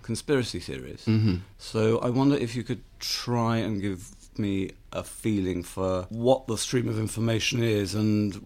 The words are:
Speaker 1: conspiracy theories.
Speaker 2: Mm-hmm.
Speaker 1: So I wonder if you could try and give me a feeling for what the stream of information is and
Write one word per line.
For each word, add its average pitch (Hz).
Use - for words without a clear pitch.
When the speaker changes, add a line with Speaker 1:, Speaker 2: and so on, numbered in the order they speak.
Speaker 1:
conspiracy 120
theories. 65
Speaker 2:
Mm-hmm. 110
Speaker 1:
So 113
I 123
wonder 139
if 117
you 113
could 117
try 117
and 104
give 95
me 98
a 90
feeling 92
for 92
what 120
the 113
stream 117
of 110
information 113
is 104
and 107